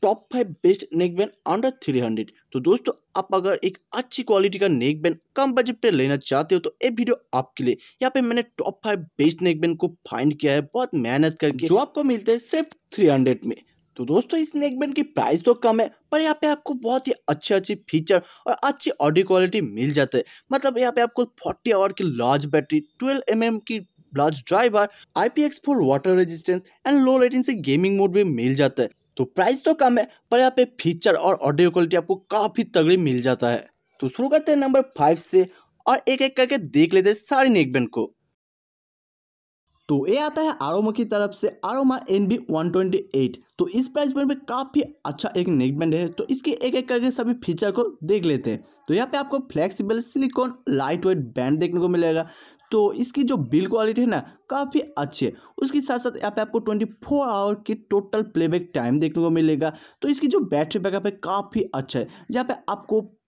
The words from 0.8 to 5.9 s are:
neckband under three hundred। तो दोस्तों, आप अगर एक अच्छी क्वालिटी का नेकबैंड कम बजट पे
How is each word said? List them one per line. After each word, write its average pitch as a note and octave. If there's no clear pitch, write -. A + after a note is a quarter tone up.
neckband F3
under A3
three C3
hundred। A2
तो C3
दोस्तों, G3
आप F#3+
अगर F#3
एक F#3+
अच्छी B3+
क्वालिटी G3
का G3
नेकबैंड D3+
कम C4+
बजट A#3+
पे A#3